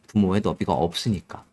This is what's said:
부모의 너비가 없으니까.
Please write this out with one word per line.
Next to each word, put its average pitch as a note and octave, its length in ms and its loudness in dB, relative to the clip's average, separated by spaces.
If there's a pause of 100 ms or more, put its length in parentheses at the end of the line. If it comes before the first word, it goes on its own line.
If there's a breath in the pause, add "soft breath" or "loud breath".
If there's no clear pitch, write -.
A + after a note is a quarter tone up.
부모의 G2+ 360 2
너비가 F#2+ 300 -2
없으니까. E2+ 800 -2